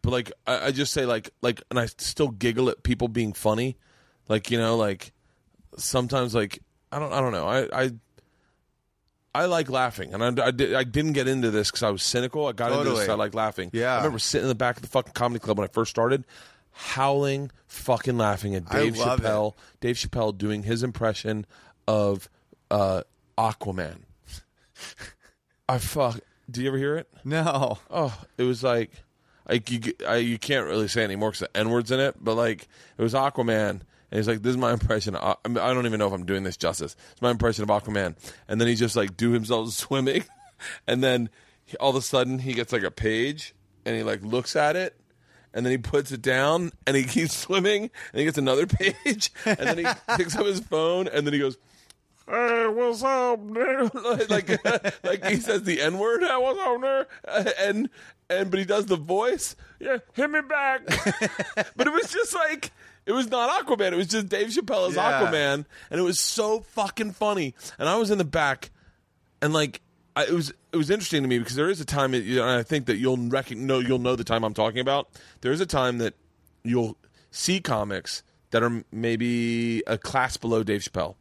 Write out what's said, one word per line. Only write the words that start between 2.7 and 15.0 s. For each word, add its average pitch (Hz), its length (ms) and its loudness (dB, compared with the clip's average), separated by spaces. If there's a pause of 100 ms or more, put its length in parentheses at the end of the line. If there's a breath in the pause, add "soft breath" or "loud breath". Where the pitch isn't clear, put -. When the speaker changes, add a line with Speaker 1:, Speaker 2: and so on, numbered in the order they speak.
Speaker 1:
people 120 240 0
being 110 260 -2
funny. 117 420 0 (540 soft breath)
Like, 107 220 0
you 120 80 2
know, 113 180 2
like, 101 340 -2 (640)
sometimes, 123 580 0
like, 107 240 0 (320)
I 139 80 -6
don't, 151 120 -6
I 139 100 0
don't 123 100 0
know. 85 160 -2
I, 127 380 0
I, 131 60 -2 (1400 soft breath)
I 156 120 2
like 165 240 0
laughing, 123 440 -2
and 107 100 -2 (160)
I, 120 80 4
I, 131 40 4
di-, 123 240 0
I 131 100 2
didn't 147 280 0
get 135 140 0
into 127 240 2
this 104 200 2
'cause - 120 -4
I 110 60 2
was 98 140 -2
cynical. 127 440 -2
I 123 60 -2
got 117 180 -2
into 143 120 0
this 139 100 0
'cause 113 140 0
Speaker 2:
Totally. 107 60 2
Speaker 1:
I 107 120 0
like 104 80 -6
laughing. 107 400 -2
Speaker 2:
Yeah. 120 200 0
Speaker 1:
I 120 40 2
remember 120 220 0
sitting - 260 0
in 135 40 2
the 123 60 2
back 123 220 -2
of - 60 -16
the 113 40 -12
fucking - 260 0